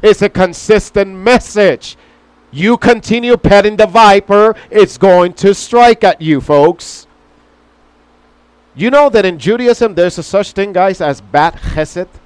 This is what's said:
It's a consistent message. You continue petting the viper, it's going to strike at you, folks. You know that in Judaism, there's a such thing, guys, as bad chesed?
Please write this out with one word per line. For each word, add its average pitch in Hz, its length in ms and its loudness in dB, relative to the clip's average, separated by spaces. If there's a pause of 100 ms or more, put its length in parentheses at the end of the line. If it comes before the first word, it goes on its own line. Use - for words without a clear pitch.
It's 202 220 2
a 202 60 0
consistent 196 880 -2
message. 196 800 -2 (560)
You 196 240 -2
continue 240 600 -2
petting 202 380 2
the 208 140 0
viper, 208 640 2 (160)
it's 208 260 0
going 180 380 2
to 202 200 0
strike 233 500 0
at 175 180 0
you, 151 180 -2
folks. 147 680 -2 (1700)
You 190 140 -2
know 285 180 4
that 208 180 0
in 170 140 -6
Judaism, 226 560 -2
there's 175 220 -2
a 170 40 -12
such 196 300 -4
thing, 202 200 -6
guys, 185 280 -2
as 147 200 -6
bad 143 360 -2 (180)
chesed? 170 320 -8 (200)